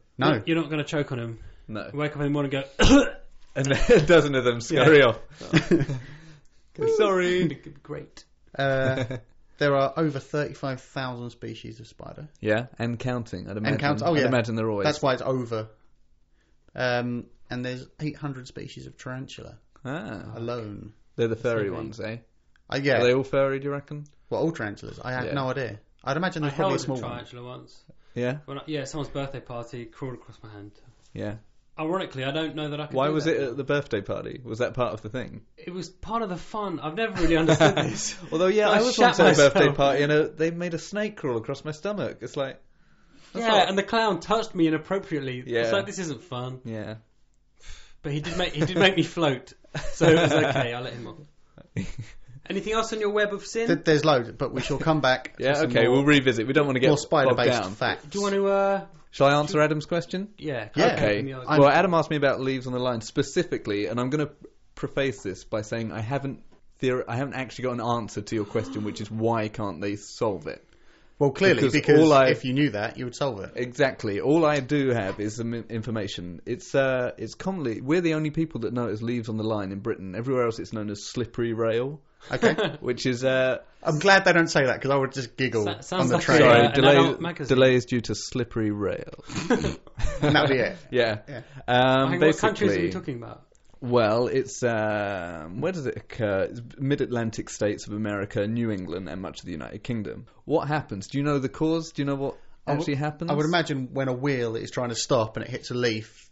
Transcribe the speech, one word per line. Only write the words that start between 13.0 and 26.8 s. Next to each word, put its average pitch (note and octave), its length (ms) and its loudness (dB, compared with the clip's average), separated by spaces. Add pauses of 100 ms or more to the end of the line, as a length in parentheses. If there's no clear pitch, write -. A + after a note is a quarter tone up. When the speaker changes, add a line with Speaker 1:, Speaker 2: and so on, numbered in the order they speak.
Speaker 3:
I'd G2 80 -8
imagine. G#2+ 160 -4
Speaker 1:
And - 60 -2
count-, C#3+ 240 0
oh, E3+ 120 2
Speaker 3:
I'd C#3+ 60 2
Speaker 1:
yeah. B2 60 2
Speaker 3:
imagine A#2+ 280 0
they're A2+ 140 0
always G2+ 160 0
Speaker 1:
That's D3+ 160 0
why C3+ 120 2
it's B2+ 80 -4
over. A#2 460 -4 (1080)
Um, B2 500 -2 (240)
and B2 160 -8
there's B2+ 200 -10 (140)
eight D3+ 160 -6
hundred C3 320 -10
species - 400 -16
of C3 100 -20
tarantula - 600 -14 (260)
Speaker 3:
Ah. B2 520 -10
Speaker 1:
alone. A2 580 -10 (220)
Speaker 3:
They're A#2 120 0
the A2+ 80 0
furry A2 320 0
Speaker 2:
Okay. F2+ 80 -4
Speaker 3:
ones, G2 240 -10
eh? G#2+ 180 -8 (540)
Speaker 1:
Uh, C#3 100 -2
yeah. C3+ 180 4
Speaker 3:
Are G2+ 40 4
they B2 100 6
all C3+ 100 2
furry, C3+ 360 0
do C#3 60 -10
you C#3+ 60 -4
reckon? D3 340 -10 (240)
Speaker 1:
Well, A2 120 -2
all D#3+ 100 0
tarantulas. G#2+ 520 -8
I B2+ 80 -6
have B2+ 140 -4
Speaker 3:
Yeah. - 80 -4
Speaker 1:
no C3+ 160 -2
idea. A#2+ 300 -6 (240)
I'd C#3 140 -2
imagine F3 260 -2
Speaker 2:
I D3 40 0
Speaker 1:
there's C#3 80 -4
probably F#3 200 2
a - 20 0
Speaker 2:
held C3+ 40 -2